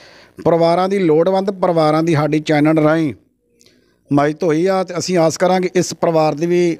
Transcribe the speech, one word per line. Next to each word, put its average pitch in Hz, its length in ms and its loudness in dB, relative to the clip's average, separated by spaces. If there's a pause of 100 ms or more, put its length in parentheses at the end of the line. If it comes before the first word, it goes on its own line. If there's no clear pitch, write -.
(380)
ਪਰਿਵਾਰਾਂ 170 500 2
ਦੀ, 202 100 -2
ਲੋੜਵੰਦ 185 540 2
ਪਰਿਵਾਰਾਂ 165 500 0
ਦੀ 165 120 0
ਸਾਡੀ 147 260 0
ਚੈਨਲ 156 380 0
ਰਾਹੀਂ 156 340 0 (960)
ਮਦਦ 147 320 0
ਹੋਈ 165 240 0
ਆ, 190 180 0
ਤੇ 175 140 -12
ਅਸੀਂ 180 200 -4
ਆਸ 160 180 2
ਕਰਾਂਗੇ 185 380 0
ਇਸ 175 200 -2
ਪਰਿਵਾਰ 160 400 0
ਦੀ 151 120 -6
ਵੀ 175 340 0